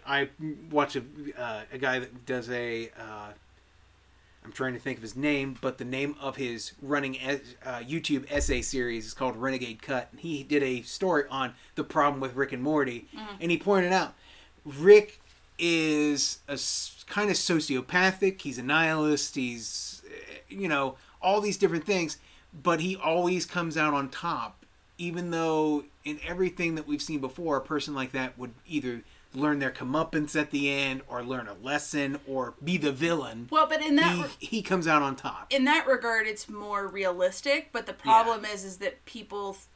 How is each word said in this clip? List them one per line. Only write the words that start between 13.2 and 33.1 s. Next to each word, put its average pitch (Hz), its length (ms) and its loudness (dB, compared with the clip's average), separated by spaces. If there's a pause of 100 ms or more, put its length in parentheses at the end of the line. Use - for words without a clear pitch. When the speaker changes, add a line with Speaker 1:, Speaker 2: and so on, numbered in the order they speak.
Speaker 1:
and 170 100 0
he 170 60 4
pointed 185 340 4
out 185 220 2 (520)
Rick 185 540 8 (380)
is 156 920 2
a 143 60 -6
s-, - 540 -4
kind 208 220 0
of 180 60 2
sociopathic, 180 1080 2
he's 127 160 -6
a 123 60 -6
nihilist, 151 720 2
he's, 120 720 -6
uh, - 280 -16 (120)
you 190 200 -4
know, 139 280 2 (260)
all 202 200 4
these 202 160 0
different 165 280 2
things, 180 320 0 (460)
but 165 160 4
he 185 160 -2
always 175 500 2
comes 170 320 -4
out 151 160 4
on 139 160 0
top, 127 560 -6 (320)
even 175 340 -4
though 156 520 2 (220)
in 151 200 -6
everything 175 500 0
that 151 120 -6
we've 147 140 -2
seen 156 180 -4
before, 139 380 -2
a - 40 -2
person 147 320 -4
like 131 200 -4
that 131 260 -4
would 120 140 -10 (120)
either 127 380 -4 (300)
learn 143 260 0
their 135 100 0
comeuppance 151 680 -2
at 147 100 -2
the 143 220 0
end, 135 360 -2
or 123 160 -6
learn 123 240 -6
a 101 140 -12
lesson, 143 680 -2
or 131 360 -4
be 175 140 2
the 143 140 2
villain. 127 600 -2